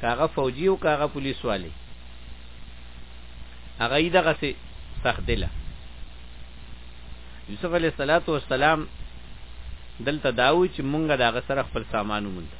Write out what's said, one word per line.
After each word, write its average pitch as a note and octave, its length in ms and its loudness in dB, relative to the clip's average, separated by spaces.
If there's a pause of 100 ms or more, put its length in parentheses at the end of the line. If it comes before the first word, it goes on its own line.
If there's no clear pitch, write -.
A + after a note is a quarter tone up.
که A#2+ 120 -2
هغه C3+ 140 2
فوجي C#3 420 2
و، F#3+ 80 6
که E3+ 120 0
هغه D3+ 180 4
پولیس C#3 380 -4
والی، F#2+ 280 0 (2000)
هغه A#2+ 180 4
یې E3+ 200 4
دغسې D#3 320 4 (540)
سخت B2 220 2
دله. G#2+ 220 2 (2000)
یوسف E3 260 -2
علیه E3 180 6
الصلاة D3+ 360 4
والسلام D3+ 580 4 (1200)
دلته C#3+ 240 2
دا B2+ 260 6
و F3+ 100 6
چې - 140 -2
مونږ D3 380 2
د B2+ 40 6
هغه A#2 260 4
سره C#3 140 2
خپل A#2 200 -2 (100)
سامان G#2 340 0
وموند. F2 340 -6